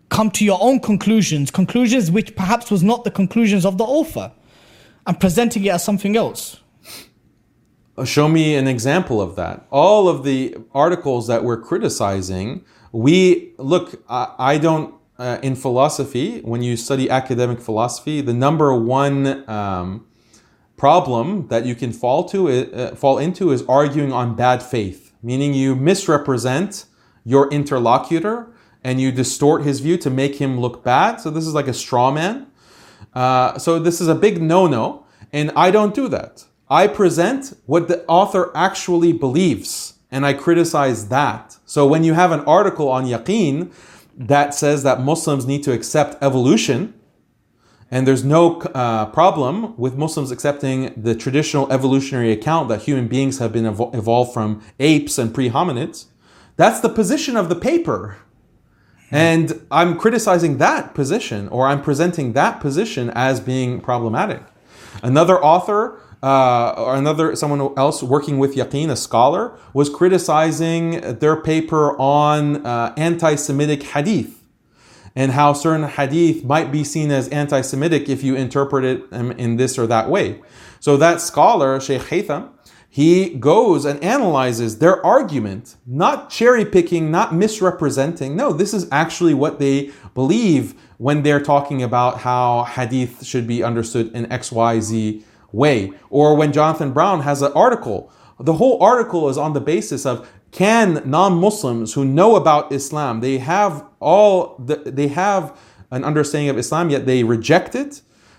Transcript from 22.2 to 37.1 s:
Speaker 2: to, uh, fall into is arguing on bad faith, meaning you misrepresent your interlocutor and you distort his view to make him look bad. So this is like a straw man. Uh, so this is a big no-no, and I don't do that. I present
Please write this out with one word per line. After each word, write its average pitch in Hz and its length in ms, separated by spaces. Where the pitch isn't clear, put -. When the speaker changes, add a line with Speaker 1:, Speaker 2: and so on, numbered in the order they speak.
Speaker 2:
to, 185 240
uh, 123 480
fall 135 220
into 170 340
is 123 160
arguing 143 440
on 120 220
bad 123 280
faith, 104 500
meaning 135 320
you 135 220
misrepresent 143 1120
your 135 280
interlocutor 147 960
and 131 180
you 131 120
distort 143 500
his 139 160
view 156 180
to 147 140
make 139 260
him 135 220
look 120 240
bad. 185 380
So 165 100
this 160 160
is 156 80
like 139 140
a 127 40
straw 123 380
man. 185 380
Uh, 127 440
so 170 200
this 165 220
is 175 80
a 160 60
big 170 280
no-no, 160 640
and 147 220
I 175 160
don't 208 240
do 269 140
that. - 380
I 175 200
present 202 680